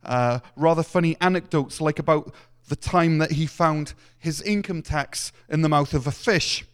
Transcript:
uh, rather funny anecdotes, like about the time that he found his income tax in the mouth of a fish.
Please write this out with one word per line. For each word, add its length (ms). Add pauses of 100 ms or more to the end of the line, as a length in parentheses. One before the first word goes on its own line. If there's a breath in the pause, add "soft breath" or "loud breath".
uh, 360 (160 loud breath)
rather 260
funny 400
anecdotes, 580
like 200
about 340 (340 soft breath)
the 80
time 440
that 140
he 120
found 480 (240 soft breath)
his 240
income 400
tax 500 (180 soft breath)
in 120
the 80
mouth 240
of 140
a 40
fish. 640